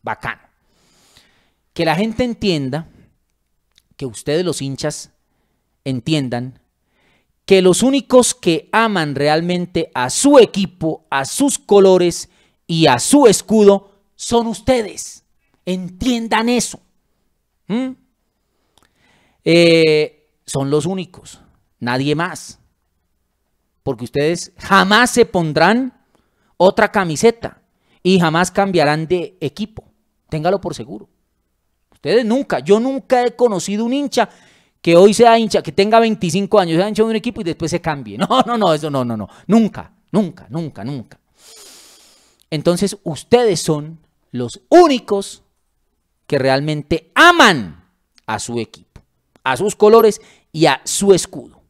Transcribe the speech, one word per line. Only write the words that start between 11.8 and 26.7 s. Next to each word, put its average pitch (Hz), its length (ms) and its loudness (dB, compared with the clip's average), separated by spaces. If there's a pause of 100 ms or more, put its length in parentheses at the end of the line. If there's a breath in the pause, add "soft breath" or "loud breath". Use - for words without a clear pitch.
y 160 200 0
a 123 120 4
su 277 280 4
escudo 202 680 4 (240)
son 233 300 -2
ustedes. 226 760 -6 (420)
Entiendan 220 840 -4
eso. - 320 -4 (880)
¿Mm? 254 240 -6 (1500)
Eh, 165 800 2 (220)
son 139 240 -6
los 147 160 -2
únicos, - 540 -12 (400)
nadie 131 340 -2
más. 165 440 -10 (1200)
Porque 123 220 -8
ustedes 151 540 -6
jamás 196 520 2
se 240 160 2
pondrán 175 800 0 (520)
otra 196 360 2